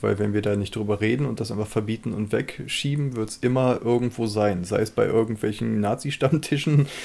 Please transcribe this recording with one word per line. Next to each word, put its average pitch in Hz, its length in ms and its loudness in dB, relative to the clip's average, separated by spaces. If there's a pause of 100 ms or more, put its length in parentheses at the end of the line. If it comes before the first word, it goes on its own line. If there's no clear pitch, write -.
Weil 104 160 2
wenn 104 160 0
wir 104 80 0
da 104 120 0
nicht 101 220 -2
drüber 104 240 -2
reden 120 240 0
und 117 160 -4
das 110 100 -6
einfach 104 160 -4
verbieten 110 460 -4
und 104 200 -4
wegschieben, 139 840 -2
wird's 110 240 -4
immer 127 420 2
irgendwo 120 440 2
sein. 101 380 2
Sei 101 160 0
es 110 100 0
bei - 160 2
irgendwelchen 110 760 0
Nazi-Stammtischen 143 1080 2 (180)